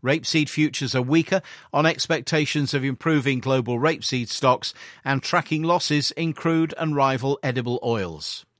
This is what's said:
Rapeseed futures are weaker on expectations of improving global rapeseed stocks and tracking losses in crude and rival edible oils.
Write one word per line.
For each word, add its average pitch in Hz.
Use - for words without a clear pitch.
Rapeseed 151
futures 143
are 127
weaker 165
on 147
expectations 151
of 135
improving 139
global 127
rapeseed 135
stocks -
and 135
tracking 160
losses 156
in 165
crude 165
and 156
rival 135
edible 123
oils. 92